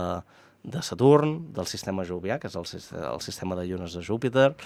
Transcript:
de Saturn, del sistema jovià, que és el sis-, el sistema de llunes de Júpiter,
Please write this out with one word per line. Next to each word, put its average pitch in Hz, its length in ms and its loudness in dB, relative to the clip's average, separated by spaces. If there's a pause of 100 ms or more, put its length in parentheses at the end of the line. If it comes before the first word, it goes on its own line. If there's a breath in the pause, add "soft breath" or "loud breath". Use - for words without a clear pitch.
(640 soft breath)
de 160 160 -6
Saturn, 151 720 4
del - 160 -4
sistema 95 320 -4
jovià, 90 400 -4
que - 80 -8
és - 80 -10
el 85 80 -6
sis-, 85 320 -12
el 71 240 -4
sistema 92 320 -4
de 90 160 -2
llunes 90 240 -6
de 87 80 -8
Júpiter, 123 540 4 (100)